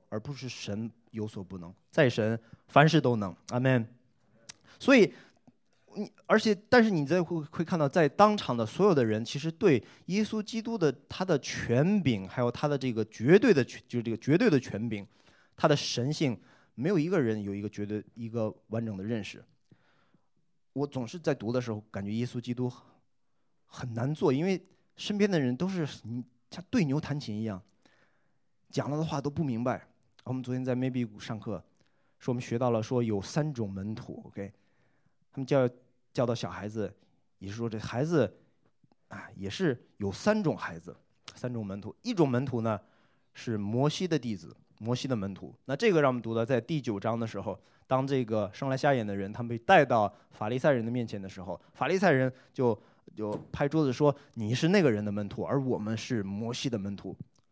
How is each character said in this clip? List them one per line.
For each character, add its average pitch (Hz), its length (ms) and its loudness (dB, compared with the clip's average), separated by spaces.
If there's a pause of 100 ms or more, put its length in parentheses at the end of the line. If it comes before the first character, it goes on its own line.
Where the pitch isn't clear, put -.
而 107 100 -6
不 143 140 -10
是 127 160 -10
神 113 400 -8 (220)
有 107 160 -6
所 107 160 -12
不 92 160 -12
能。 85 120 -14 (200)
在 147 180 4
神 113 280 0 (280)
凡 151 240 6
事 156 100 6
都 123 180 2
能， 98 160 -4 (160)
阿 117 100 -2
们。 127 280 2 (920)
所 269 160 6
以 196 180 8 (800)
你， 202 180 -10 (140)
而 202 140 4
且， 214 180 2 (100)
但 247 160 8
是 220 60 4
你 160 160 2
在 170 160 2
会， 170 180 -2 (120)
会 - 120 -4
看 170 140 0
到 151 100 4
在 151 220 4
当 208 260 6
场 123 220 -2
的 113 80 0
所 - 180 -2
有 202 100 6
的 135 120 4
人， 110 180 0
其 - 140 -8
实 151 140 -4
对 160 300 4 (260)
耶 196 160 0
稣 214 180 -4
基 220 180 -6
督 226 160 -6
的 165 160 2 (160)
他 - 160 -8
的 180 140 2
权 135 640 2
柄， 110 260 0
还 127 140 -4
有 120 100 2
他 - 160 -4
的 147 80 0
这 131 160 -2
个 107 140 -2
绝 139 320 6
对 226 160 6
的 135 100 6
权， - 240 -6
就 120 120 -4
是 - 20 -2
这 113 80 -4
个 110 80 -2
绝 135 180 2
对 220 140 4
的 147 100 6
权 113 300 -4
柄， 104 180 -6 (480)
他 - 120 2
的 147 80 8
神 131 360 -2
性， 139 240 0 (380)
没 135 160 -4
有 202 80 2
一 151 100 2
个 180 140 2
人 110 180 0
有 101 140 -4
一 101 80 -6
个 104 80 -6
绝 104 160 -8
对， 104 180 -6 (120)
一 117 120 -10
个 110 240 -4 (180)
完 110 140 -4
整 107 140 -6
的 95 60 -8
认 110 200 -4
识。 - 220 -14 (1300)
我 143 140 -2
总 131 200 -6
是 175 120 -12
在 160 160 0
读 107 180 -4
的 127 80 2
时 117 100 -6
候， 107 80 -4 (120)
感 101 120 -8
觉 101 80 -6
耶 113 140 -2
稣 123 160 -8
基 123 100 -8
督 123 180 -2 (1000)
很 - 260 -12
难 120 200 -2
做， 139 200 2
因 143 100 0
为 190 160 0 (360)
身 - 220 -6
边 202 120 2
的 180 100 2
人 127 180 2
都 175 100 -2
是， 180 200 -2 (160)
嗯， 117 200 -8 (280)
像 175 180 -14
对 247 160 2
牛 143 160 0
弹 143 180 -6
琴 110 160 -8
一 107 100 -4
样， 101 140 -6 (1080)
讲 135 220 -4
了 147 40 -4
的 156 80 -2
话 156 160 -4
都 135 80 -6
不 147 160 -4
明 120 200 -2
白。 120 240 -4 (360)
我 - 80 -10
们 127 120 -6
昨 127 100 -6
天 127 100 -4
在 127 120 -2
Maybe 123 320 -2 (120)
上 110 200 -8
课， 104 240 -8 (560)
说 - 120 -4
我 - 20 0
们 120 60 -2
学 117 200 -4
到 127 100 2
了， 113 140 2
说 123 180 0
有 110 180 0
三 151 320 -4
种 120 160 -4
门 98 280 -6
徒， - 320 -14
OK？ 101 260 -12 (800)
他 - 80 -12
们 135 80 -6
教， 131 200 4 (460)
教 127 140 0
导 117 80 0
小 - 120 -8
孩 95 220 -8
子， 104 240 -6 (460)
也 95 100 -12
是 101 60 -10
说 117 120 -4
这 107 120 -6
孩 120 260 -2
子， 156 260 4 (760)
啊， 101 280 -16
也 95 140 -8
是 139 340 -2 (140)
有 98 140 -2
三 214 320 0
种 143 120 0
孩 - 220 -10
子， - 180 -16 (380)
三 - 180 -8
种 113 140 -6
门 98 160 -8
徒。 101 220 -14
一 247 100 -6
种 165 160 4
门 127 160 0
徒 123 160 -4
呢， 110 180 0 (540)
是 113 240 -6
摩 113 320 0
西 185 180 -4
的 160 120 0
弟 113 180 -6
子， 80 180 -18 (220)
摩 117 180 -2
西 131 120 -6
的 131 80 0
门 98 180 -4
徒。 - 220 -14 (100)
那 131 100 -2
这 226 160 4
个 160 120 6
让 139 60 6
我 127 40 2
们 123 80 -4
读 113 140 -6
到 113 100 0
在 120 160 2
第 156 180 -4
九 117 200 -4
章 113 200 -2
的 117 60 -2
时 107 160 -8
候， 101 180 -8 (280)
当 131 180 0
这 135 180 0
个 107 300 -2
生 139 160 -6
来 131 80 -2
瞎 143 160 2
眼 120 120 0
的 101 100 -4
人， 98 180 -6
他 - 80 -8
们 120 80 -6
被 117 80 -4
带 170 260 6
到 117 300 2 (160)
法 107 200 -6
利 127 100 -2
赛 156 120 4
人 117 140 0
的 117 60 -4
面 123 140 -4
前 110 140 -10
的 95 80 -12
时 92 140 -14
候， 92 180 -10 (140)
法 - 140 -4
利 180 100 0
赛 185 140 6
人 131 200 4 (220)
就， 120 260 2 (360)
就 107 160 -4 (200)
拍 147 160 -2
桌 156 160 2
子 135 80 2
说 147 240 4 (200)
：“你 110 180 -2
是 156 160 2
那 202 120 6
个 147 80 6
人 104 140 2
的 104 80 -2
门 104 160 -4
徒， - 160 -8
而 104 160 0
我 127 200 -2
们 107 180 -4
是 110 260 -4
摩 104 300 -6
西 131 160 -6
的 117 80 -2
门 98 180 -6
徒。” 92 200 -12 (360)